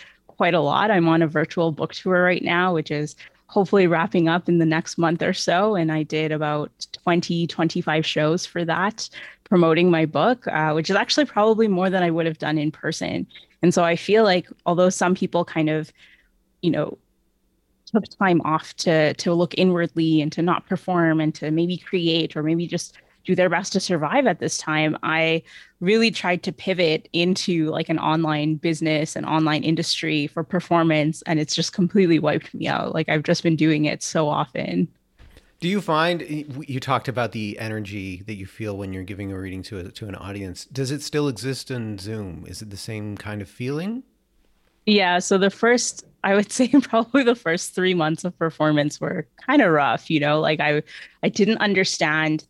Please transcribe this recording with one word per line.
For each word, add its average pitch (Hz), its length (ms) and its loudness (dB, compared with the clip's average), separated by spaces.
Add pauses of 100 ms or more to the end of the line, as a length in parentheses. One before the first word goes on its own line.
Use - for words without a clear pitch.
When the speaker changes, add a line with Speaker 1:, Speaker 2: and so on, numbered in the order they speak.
(280)
Speaker 1:
quite 175 260 0
a 170 60 4
lot. 147 300 2
I'm 170 180 4
on 165 120 4
a 165 60 4
virtual 160 460 0
book 147 200 -6
tour 185 300 0
right 180 200 2
now, 180 300 0
which 160 180 -4
is 151 260 -6 (320)
hopefully 196 380 4
wrapping 165 420 2
up 175 200 0
in 175 100 4
the 165 80 4
next 156 320 -2
month 165 240 0
or - 100 0
so. 190 420 0
And 160 180 0
I 156 100 -2
did 156 300 -2
about 151 380 -4 (220)
twenty, 170 540 0
twenty-five 160 580 -2
shows 156 420 0
for 175 180 -6
that, 175 440 -4 (360)
promoting 175 460 4
my 160 160 4
book, 170 420 0
uh, 156 240 0
which 160 180 -2
is 190 60 2
actually 240 300 2
probably 214 420 2
more 190 220 2
than 185 120 0
I 170 80 2
would 165 160 0
have 160 120 -4
done 156 200 -2
in 151 120 0
person. - 560 -6 (360)
And 170 100 6
so 175 120 4
I 170 120 2
feel 220 280 4
like, 185 240 2 (160)
although 180 260 4
some 185 240 2
people 175 300 -2
kind 156 260 -2
of, 156 220 -4 (720)
you 170 80 0
know, - 280 -4 (880)
took 208 180 0 (140)
time 180 240 2
off - 340 -4
to, 156 380 2
to - 180 -2
look 170 240 0
inwardly 170 640 2
and 151 120 -2
to 165 100 -4
not 175 240 0
perform 170 540 0
and 156 160 0
to 151 140 -6
maybe 170 260 0
create 165 600 -2
or 151 60 -4
maybe 165 240 0
just - 320 -8 (280)
do 185 80 2
their 180 160 2
best 175 220 -2
to 190 80 0
survive 180 460 0
at 180 120 0
this - 180 -4
time, 156 460 -2
I 160 400 0 (380)
really 214 300 2
tried 180 340 -2
to 175 80 -4
pivot 170 600 -2
into, 170 580 0
like, 160 180 -4
an 160 100 -2
online 156 560 0
business, 156 640 -2
an - 80 -8
online 156 400 0
industry 156 640 -2
for 165 160 -6
performance. 160 800 0
And 160 180 -2
it's 156 140 -4
just - 180 -4
completely 175 460 4
wiped 151 360 -2
me - 140 -4
out. - 260 -4
Like, 160 140 -2
I've 156 160 0
just 170 180 0
been 165 140 2
doing 151 280 2
it 151 180 -4
so 156 260 -2
often. 151 600 -2 (680)
Speaker 2:
Do 170 100 -4
you 202 120 0
find, 165 420 0
y-, 151 260 -8
w-, 139 200 -12
you 127 120 -4
talked 127 280 -2
about 117 240 -4
the 107 260 -6
energy 101 680 -8
that 110 80 -10
you 95 120 -12
feel 104 300 -8
when 98 160 -8
you're 95 100 -8
giving 98 300 -10
a 95 60 -8
reading 95 260 -10
to 104 160 -12
a, 95 100 -12
to - 160 -14
an 98 80 -10
audience. 98 520 -12
Does 131 240 -6
it 143 120 -6
still 147 260 -2
exist 127 420 -8
in 110 280 -8
Zoom? 98 480 -10
Is 90 160 -14
it 104 80 -16
the 98 60 -14
same 104 400 -10
kind 104 260 -10
of 95 60 -12
feeling? 170 560 -8 (800)
Speaker 1:
Yeah. 185 320 4
So 196 180 2
the 190 140 4
first, - 540 0 (180)
I 196 120 2
would 208 180 2
<laughs> - 0 -
say 254 160 2
probably 254 560 4
the 240 100 4
first - 400 -4
three 185 200 2
months 160 300 0
of 180 140 -6
performance 151 640 0
were 160 260 -6 (200)
kinda 254 240 6
rough, 139 400 2
you 156 100 2
know, 147 200 2
like, 156 200 0
I, 151 220 0 (400)
I - 60 0
didn't 214 300 2
understand 156 920 0